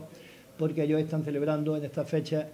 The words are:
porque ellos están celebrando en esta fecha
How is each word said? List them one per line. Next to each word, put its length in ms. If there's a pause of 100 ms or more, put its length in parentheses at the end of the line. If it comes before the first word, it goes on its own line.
(600)
porque 240
ellos 180
están 220
celebrando 520
en 100
esta 200
fecha 480